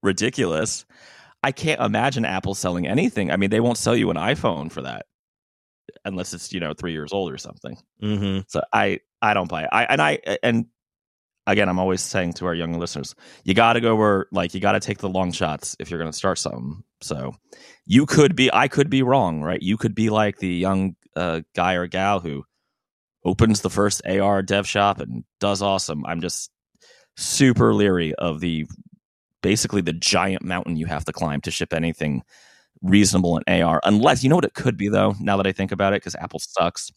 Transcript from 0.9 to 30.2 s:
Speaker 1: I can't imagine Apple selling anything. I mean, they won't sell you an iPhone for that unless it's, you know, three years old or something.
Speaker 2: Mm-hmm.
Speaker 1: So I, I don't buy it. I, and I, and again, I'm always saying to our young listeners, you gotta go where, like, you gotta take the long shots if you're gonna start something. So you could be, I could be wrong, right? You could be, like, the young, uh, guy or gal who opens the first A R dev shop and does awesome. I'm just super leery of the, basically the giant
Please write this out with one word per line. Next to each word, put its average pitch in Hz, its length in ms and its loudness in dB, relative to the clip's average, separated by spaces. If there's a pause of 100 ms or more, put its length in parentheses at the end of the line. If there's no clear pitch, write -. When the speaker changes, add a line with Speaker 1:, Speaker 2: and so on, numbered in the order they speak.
Speaker 1:
I 135 80 0
can't - 280 -2
imagine 117 460 0
Apple 95 300 -4
selling 87 320 -2
anything. 107 440 -2
I 85 60 0
mean, 98 120 0
they 110 100 2
won't 117 180 0
sell 117 180 0
you 107 140 0
an 82 80 -2
iPhone 85 540 -2
for 69 100 -10
that 58 240 -12 (1000)
unless 92 300 -8
it's, - 180 -14
you 92 80 -6
know, 78 140 -4
three 85 200 -8
years 76 200 -8
old 92 180 -4
or 64 60 -12
something. - 400 -16 (240)
Speaker 2:
Mm-hmm. 101 460 -2
Speaker 1:
So - 140 -4 (120)
I, 104 260 2 (220)
I 107 120 2
don't 92 160 0
buy 80 140 -6
it. - 80 -4
I, 117 120 2
and 143 180 0
I, 151 180 0 (220)
and 117 240 0 (800)
again, 101 240 2
I'm 92 100 0
always 92 220 0
saying 87 320 -4
to 90 140 -10
our 85 80 -2
young 85 180 -6
listeners, 85 400 -8 (300)
you 95 100 0
gotta 117 280 6
go 113 140 4
where, 104 360 4
like, 90 220 -2
you 95 60 -6
gotta 101 200 2
take 104 200 -6
the 98 100 -4
long 92 220 0
shots 78 480 -6
if 80 120 -10
you're 82 80 -6
gonna 80 140 -6
start 95 260 -2
something. 71 440 -8 (180)
So 67 320 -8 (520)
you 135 200 4
could 151 300 6
be, 127 160 4
I 127 160 4
could 143 220 0
be 135 140 2
wrong, 104 380 2
right? 85 200 -4
You 101 160 0
could 110 160 -2
be, 110 160 0
like, 107 280 2
the 95 100 -4
young, 92 480 0 (200)
uh, 82 260 -2 (140)
guy 92 180 2
or 90 140 -2
gal 95 320 0
who 71 260 -8 (760)
opens 104 380 4
the 92 80 -2
first 101 360 2
A 95 140 0
R 98 220 2
dev 98 260 0
shop 101 320 2
and 62 240 -8 (160)
does 101 220 0
awesome. 95 440 -2
I'm 85 160 -6
just - 280 -8 (680)
super 117 560 4
leery 92 420 2
of 78 240 -4
the, 80 260 -2 (800)
basically 98 380 2
the 82 120 -2
giant 92 500 0